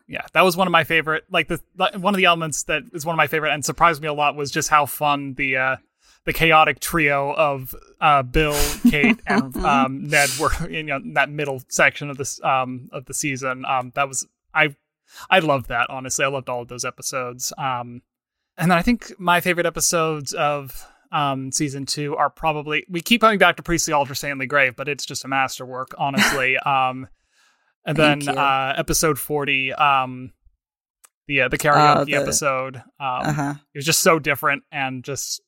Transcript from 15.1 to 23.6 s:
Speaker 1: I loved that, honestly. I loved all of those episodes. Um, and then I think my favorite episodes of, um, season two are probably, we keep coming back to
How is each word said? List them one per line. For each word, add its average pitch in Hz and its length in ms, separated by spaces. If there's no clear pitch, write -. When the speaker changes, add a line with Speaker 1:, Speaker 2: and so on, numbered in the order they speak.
Speaker 1:
I 190 120
loved 139 280
that, 123 220
honestly. 131 340
I 135 40
loved 135 200
all 123 140
of 120 60
those 123 180
episodes. 127 720
Um, 123 420
and 170 140
then 175 80
I 170 40
think - 380
my 175 220
favorite 175 240
episodes 160 680
of, 147 540
um, 139 420
season 139 340
two 147 300
are 147 120
probably, 151 600
we 175 100
keep 233 220
coming 220 160
back 175 180
to 151 60